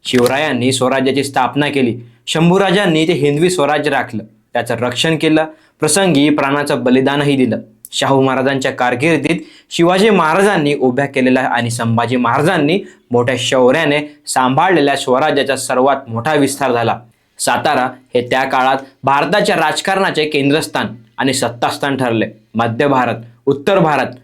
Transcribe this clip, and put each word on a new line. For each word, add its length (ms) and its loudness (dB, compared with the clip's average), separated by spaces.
शिवरायांनी 680 0
स्वराज्याची 520 0
स्थापना 440 -2
केली, 300 -2
शंभूराजांनी 800 2
ते 60 0
हिंदवी 360 2
स्वराज्य 420 0
राखलं, 320 -4
त्याचं 220 -2
रक्षण 420 -2
केलं, 280 2
प्रसंगी 500 2
प्राणाचं 540 0
बलिदानही 540 2
दिलं. 220 0
शाहू 300 2
महाराजांच्या 500 0
कारकिर्दीत 680 0
शिवाजी 400 2
महाराजांनी 680 2
उभ्या 300 0
केलेल्या 380 0
आणि 260 -2
संभाजी 460 -2
महाराजांनी 640 0
मोठ्या 280 0
शौर्याने 760 0
सांभाळलेल्या 680 2
स्वराज्याचा 600 0
सर्वात 400 0
मोठा 260 -4
विस्तार 380 0
झाला. 280 -2
सातारा 500 0
हे 60 2
त्या 220 0
काळात 340 0
भारताच्या 520 2
राजकारणाचे 680 0
केंद्रस्थान 640 0
आणि 160 0
सत्तास्थान 640 -4
ठरले. 280 0
मध्य 320 0
भारत, 280 0
उत्तर 340 0
भारत 280 2